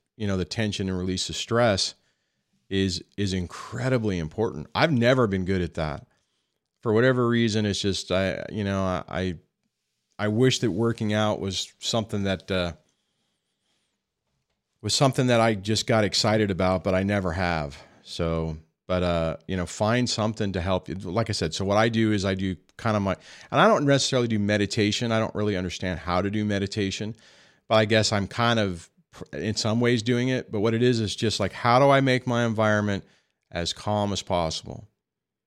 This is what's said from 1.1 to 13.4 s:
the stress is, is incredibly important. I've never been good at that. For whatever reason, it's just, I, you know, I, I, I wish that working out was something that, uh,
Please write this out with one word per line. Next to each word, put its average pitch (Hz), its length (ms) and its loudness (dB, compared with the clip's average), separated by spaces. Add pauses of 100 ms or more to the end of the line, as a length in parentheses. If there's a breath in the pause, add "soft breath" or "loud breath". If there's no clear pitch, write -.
the 85 40 -8
stress 113 600 0 (760)
is, 95 340 0 (140)
is 98 160 -2
incredibly 107 840 -2
important. 80 560 -4
I've 156 180 2
never 120 340 4
been 95 200 0
good 95 160 0
at 82 120 -4
that. 76 320 -4 (760)
For 117 100 0
whatever 123 340 4
reason, 113 400 2
it's 98 140 -2
just, 92 320 -2
I, 92 400 0
you 104 100 -4
know, 98 200 -2
I, 92 260 -2
I, 92 260 -4 (840)
I 107 100 0
wish 120 320 4
that 120 100 0
working 110 440 0
out 107 260 0
was 92 380 -6
something 107 460 -4
that, 95 260 -2
uh, 90 220 0 (2000)